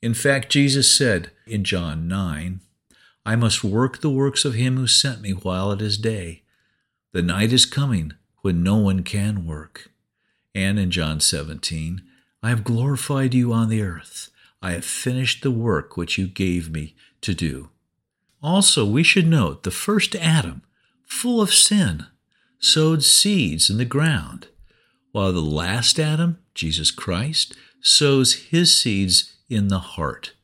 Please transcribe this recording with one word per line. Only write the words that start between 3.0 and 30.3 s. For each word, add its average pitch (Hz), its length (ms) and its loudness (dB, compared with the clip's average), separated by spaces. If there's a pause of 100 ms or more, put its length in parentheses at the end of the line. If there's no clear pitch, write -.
"I 110 100 0
must 117 280 0
work 113 380 0
the 156 80 0
works 139 360 0
of 139 80 -2
him 127 240 0
who 127 100 -2
sent 117 340 2
me 101 100 -4
while 92 400 -2
it 98 100 -4
is 104 160 -2
day. 104 460 -6 (680)
The 90 120 -2
night 98 280 0
is 127 140 4
coming 107 480 -2 (280)
when 87 220 0
no 98 120 2
one 95 280 2
can 101 420 -4
work." - 460 -14 (600)
And 98 260 -2
in 90 120 0
John 78 280 -2
seventeen, 80 840 -4 (380)
"I 110 80 -2
have 117 140 0
glorified 131 680 -2
you 123 180 2
on 113 180 2
the 110 120 0
earth. - 480 -10 (320)
I 92 100 -6
have 85 140 -6
finished 127 560 -4
the 139 100 0
work 113 460 0
which 85 200 -4
you 95 100 -2
gave 90 420 -2
me 78 260 -8 (260)
to 101 120 -2
do." 67 380 -6 (720)
Also, 165 440 2
we 113 180 2
should 165 240 4
note 113 360 2
the 92 80 -4
first - 440 -2
Adam, 160 460 0 (420)
full 240 380 -2
of 202 120 2
sin, 135 520 2 (520)
sowed 156 460 2
seeds 117 680 2
in 98 60 0
the 117 80 0
ground, 127 640 -2 (640)
while 98 220 0
the 87 80 0
last 85 580 0
Adam, 160 380 0 (180)
Jesus - 340 -2
Christ, 113 640 -4 (280)
sows 139 520 4
his 165 420 2
seeds 98 580 0 (160)
in 104 180 0
the 95 120 2
heart. - 520 -8 (120)